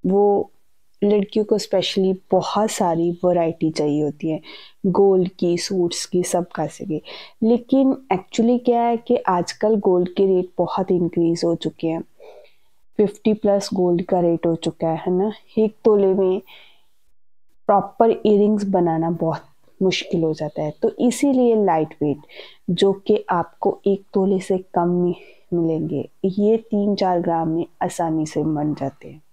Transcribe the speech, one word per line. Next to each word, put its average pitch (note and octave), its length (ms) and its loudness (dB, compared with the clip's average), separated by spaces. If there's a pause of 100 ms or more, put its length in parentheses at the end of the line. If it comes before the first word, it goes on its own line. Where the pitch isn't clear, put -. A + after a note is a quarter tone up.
वो G3+ 420 2 (560)
लड़कियों G#3 400 0
को G#3+ 140 2
specially F#3+ 580 0 (140)
बहुत G3+ 400 0
सारी E3+ 400 0 (140)
variety E3 460 0
चाहिए D3+ 320 -2
होती D3+ 280 -4
है, D#3 100 -4 (460)
Gold F#3+ 420 4 (100)
की, F3 200 0
suits F3 480 -4
की, F3+ 160 -2
सब F3 260 -2
खासे - 360 -8
की। D#3 180 -6 (400)
लेकिन C4 540 2 (160)
actually A#3 520 0
क्या A#3 180 2
है A#3 140 0
कि A#3+ 200 0
आजकल G3+ 600 0
gold F3+ 320 2
के G3 180 0
rate F3+ 320 0
बहुत F3+ 320 -2
increase E3+ 540 0
हो E3+ 100 0
चुके E3 340 -6
हैं, E3 120 -4 (960)
fifty G#3+ 360 0
plus G3+ 420 0
gold F3+ 280 2
का F3+ 180 0
rate E3+ 260 0
हो E3 80 2
चुका E3 340 -4
है, D#3+ 80 -2
है F3+ 160 -4
ना? G3 200 0 (260)
एक G#3+ 260 0
तोले G3 300 4
में F#3+ 260 0 (1300)
proper G#3+ 440 2
earrings G#3 540 2
बनाना E3+ 460 0
बहुत E3 320 -4 (400)
मुश्किल F3 400 -2
हो D#3+ 100 0
जाता D#3 300 -6
है, D3+ 80 -4 (120)
तो A3+ 60 0
इसीलिए A#3+ 760 2
लाइट D#3+ 380 0
वेट, D3 160 -2 (520)
जो F#3+ 220 2
कि G#3 380 0
आपको - 560 -2
एक G3 180 0 (100)
तोले F#3+ 260 0
से F#3 180 -2
कम F3 300 -2
में F3 260 0 (400)
मिलेंगे, D#3+ 540 -2 (160)
ये G3+ 320 2
तीन G#3 380 -2
चार F#3 260 0
ग्राम E3 280 -2
में D#3+ 180 -2 (160)
आसानी D#3+ 440 -4
से D#3 160 -4
बन D3+ 320 -2
जाते C#3 340 -10
हैं। D3+ 140 -20 (100)